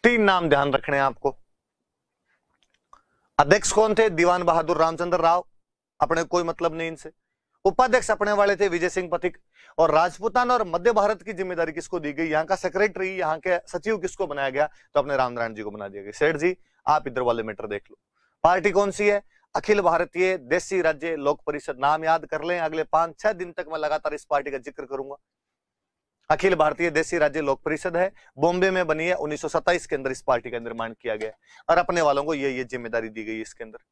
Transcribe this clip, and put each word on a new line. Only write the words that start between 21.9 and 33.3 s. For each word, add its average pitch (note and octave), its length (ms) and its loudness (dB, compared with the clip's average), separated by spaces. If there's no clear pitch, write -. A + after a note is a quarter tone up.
याद D#3+ 220 0
कर D3 180 -6
लें, F3 160 -2
अगले D#3+ 240 -2
पांच D#3+ 360 -2
छह G#3+ 140 0
दिन F3 180 -10
तक E3 160 -10
मैं D#3+ 120 -8
लगातार D3+ 340 -2
इस D3 120 -12
पार्टी C#3+ 260 -2
का C#3 60 -6
जिक्र C3+ 280 -12
करूंगा। C3+ 300 -10
अखिल F3+ 240 2
भारतीय D#3 340 2
देसी D#3+ 280 -2
राज्य D3+ 240 2
लोक C#3 200 -2
परिषद E3 360 -4
है, F#3 140 0
बॉम्बे F3+ 340 2
में F#3 160 0
बनी D#3 180 -2
है, F3+ 80 0
उन्नीस D3+ 280 -4
सौ D#3+ 60 -6
सत्ताईस F3 400 0
के D#3 80 -4
अंदर C3 160 -4
इस B2+ 100 -8
पार्टी A#2+ 300 -2
का A#2+ 80 -6
निर्माण A2+ 340 -8
किया A2 220 -6
गया G#2+ 160 -8
और E3+ 80 6
अपने F3 240 2
वालों C#3+ 220 2
को D#3 100 -2
ये, C#3 160 -2
ये B2+ 140 -6
जिम्मेदारी A#2 460 -6
दी A2 140 -12
गई A2 180 -8